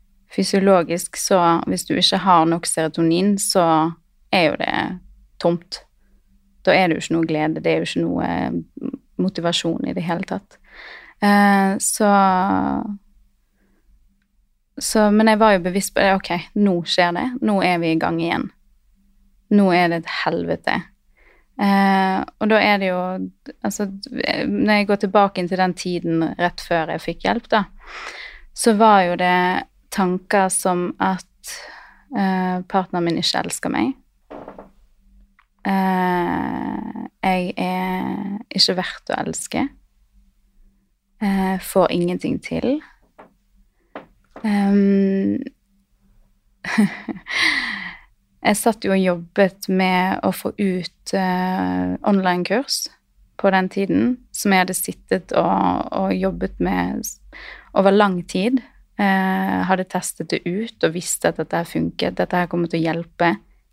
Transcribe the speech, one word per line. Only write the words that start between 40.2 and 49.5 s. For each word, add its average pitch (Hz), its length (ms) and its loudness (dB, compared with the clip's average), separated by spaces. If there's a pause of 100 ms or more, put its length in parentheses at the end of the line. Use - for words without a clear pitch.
Eh, 190 360 0
får 185 340 2
ingenting 175 480 -2
til. 226 380 -2 (1600)
Ehm, 196 1040 2 (1200)
<laughs> - 140 -2 (1700)
jeg 202 160 2
satt 220 260 0
jo 196 80 0
og 190 80 2
jobbet 185 680 0